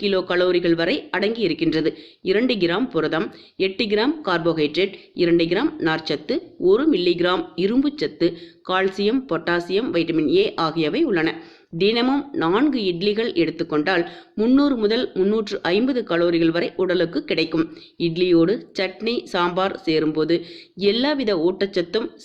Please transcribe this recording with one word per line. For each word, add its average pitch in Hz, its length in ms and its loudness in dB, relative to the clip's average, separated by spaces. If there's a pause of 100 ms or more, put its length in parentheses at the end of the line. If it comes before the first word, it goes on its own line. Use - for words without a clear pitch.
கிலோ 196 180 2 (100)
கலோரிகள் 175 500 2
வரை 185 160 0 (200)
அடங்கி 220 320 -2
இருக்கின்றது. 160 440 0 (380)
இரண்டு 233 240 2 (100)
கிராம் 190 280 0
புரதம், 156 340 -2 (400)
எட்டு 190 280 -2
கிராம் 240 200 2 (140)
கார்போஹைட்ரேட், 165 680 0 (300)
இரண்டு 170 280 4
கிராம் 269 200 0 (160)
நார்ச்சத்து, 160 480 -4 (340)
ஒரு 240 240 4
மில்லிகிராம் 175 500 0 (200)
இரும்புச்சத்து, 240 640 0 (420)
கால்சியம், 196 580 0
பொட்டாசியம், 175 680 -2
வைட்டமின் 160 440 0
ஏ 208 80 4 (180)
ஆகியவை 165 440 0
உள்ளன. 165 200 2 (520)
தினமும் 240 420 2 (180)
நான்கு 233 400 2 (100)
இட்லிகள் 208 400 -2 (100)
எடுத்துக்கொண்டால் 165 600 0 (380)
முந்நூறு 269 420 4
முதல் 220 220 2 (140)
முந்நூற்று 208 380 0 (160)
ஐம்பது 247 280 0 (100)
கலோரிகள் 170 460 2
வரை 175 120 -2 (140)
உடலுக்கு 175 380 0 (100)
கிடைக்கும். 165 340 0 (420)
இட்லியோடு 170 480 4 (240)
சட்னி, 202 360 -4 (180)
சாம்பார் 180 420 0 (120)
சேரும்போது 156 480 0 (560)
எல்லாவித 254 420 0 (140)
ஊட்டச்சத்தும் 190 600 -2 (160)